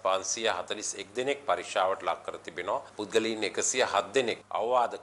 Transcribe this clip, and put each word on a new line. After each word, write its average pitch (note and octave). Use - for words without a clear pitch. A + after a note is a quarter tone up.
පන්සිය F#2+
හතළිස් G2+
එක් F#2+
දෙනෙක් C#3
පරීක්ෂාවට F#2
ලක් E2
කර E2+
තිබෙනවා. F2
පුද්ගලයන් A2
එකසිය A2+
හත් G2
දෙනෙක් A#2
අවවාද A#2